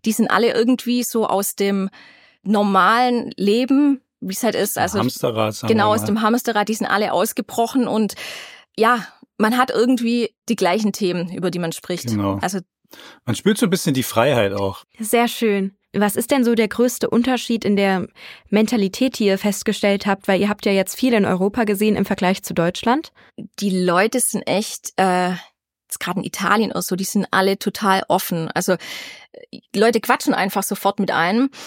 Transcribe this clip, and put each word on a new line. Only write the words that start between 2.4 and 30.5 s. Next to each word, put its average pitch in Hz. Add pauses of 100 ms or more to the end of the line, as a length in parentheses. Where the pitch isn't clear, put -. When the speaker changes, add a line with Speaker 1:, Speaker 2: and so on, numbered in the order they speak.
Speaker 1:
normalen 208
Leben, 262 (200)
wie 190
es -
halt 226
ist. -
Speaker 2:
Aus 156
dem 202
Speaker 1:
Also -
Speaker 2:
Hamsterrad, 110
sagen -
Speaker 1:
genau, 214
Speaker 2:
wir 214
Speaker 1:
aus 214
Speaker 2:
mal. 214
Speaker 1:
dem 214
Hamsterrad, 214
die 220
sind 214
alle 202
ausgebrochen 233
und 110 (600)
ja, 220 (320)
man 214
hat 254
irgendwie 240 (140)
die 233
gleichen 196
Themen, 175
über 180
die 175
man 165
spricht. -
Speaker 2:
Genau. 101
Speaker 1:
Also 185 (640)
Speaker 2:
man 120
spürt 208
so 247
ein 170
bisschen 175
die 127
Freiheit 113
auch. 98 (160)
Speaker 3:
Sehr 233
schön. 202 (220)
Was 202
ist -
denn 269
so 233
der 220
größte -
Unterschied 240
in 202
der 190 (420)
Mentalität, 214
die 214
ihr 190
festgestellt 202
habt? 196
Weil 190
ihr 202
habt 208
ja 202
jetzt 190
viel 254
in 208
Europa 196
gesehen 208
im 196
Vergleich 190
zu -
Deutschland. 202 (480)
Speaker 1:
Die 185
Leute 185
sind -
echt, -
äh, 180
jetzt -
gerade 185
in -
Italien 190
oder 180
so, -
die 190
sind -
alle 190
total 190
offen. 170
Also, 185
äh, - (140)
Leute 220
quatschen -
einfach 190